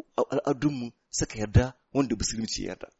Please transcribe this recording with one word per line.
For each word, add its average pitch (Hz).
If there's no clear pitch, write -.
al-, 127
al'adunmu 135
suka -
yarda, 117
wanda 131
musulunci 107
ya 95
yarda. -